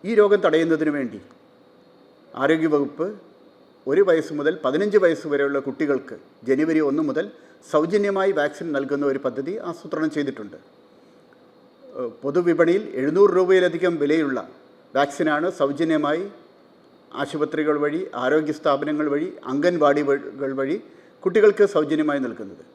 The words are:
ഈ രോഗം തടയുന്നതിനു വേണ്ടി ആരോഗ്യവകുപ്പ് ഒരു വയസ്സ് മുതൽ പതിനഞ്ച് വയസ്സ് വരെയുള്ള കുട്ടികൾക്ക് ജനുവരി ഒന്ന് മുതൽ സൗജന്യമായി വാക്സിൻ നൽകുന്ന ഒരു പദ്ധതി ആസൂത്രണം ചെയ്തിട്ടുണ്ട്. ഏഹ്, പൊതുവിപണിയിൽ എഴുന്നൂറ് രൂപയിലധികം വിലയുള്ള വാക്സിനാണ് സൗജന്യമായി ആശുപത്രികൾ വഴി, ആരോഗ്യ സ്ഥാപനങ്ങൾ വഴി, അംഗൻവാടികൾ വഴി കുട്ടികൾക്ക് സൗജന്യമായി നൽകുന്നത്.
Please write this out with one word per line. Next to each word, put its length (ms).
ഈ 160
രോഗം 260
തടയുന്നതിനു 460
വേണ്ടി 280
ആരോഗ്യവകുപ്പ് 720
ഒരു 200
വയസ്സ് 260
മുതൽ 200
പതിനഞ്ച് 400
വയസ്സ് 240
വരെയുള്ള 320
കുട്ടികൾക്ക് 560
ജനുവരി 420
ഒന്ന് 200
മുതൽ 160
സൗജന്യമായി 680
വാക്സിൻ 360
നൽകുന്ന 300
ഒരു 200
പദ്ധതി 280
ആസൂത്രണം 460
ചെയ്തിട്ടുണ്ട്. 420
ഏഹ്, 120
പൊതുവിപണിയിൽ 600
എഴുന്നൂറ് 380
രൂപയിലധികം 640
വിലയുള്ള 380
വാക്സിനാണ് 540
സൗജന്യമായി 640
ആശുപത്രികൾ 600
വഴി, 180
ആരോഗ്യ 360
സ്ഥാപനങ്ങൾ 540
വഴി, 160
അംഗൻവാടികൾ 1080
വഴി 180
കുട്ടികൾക്ക് 420
സൗജന്യമായി 500
നൽകുന്നത്. 380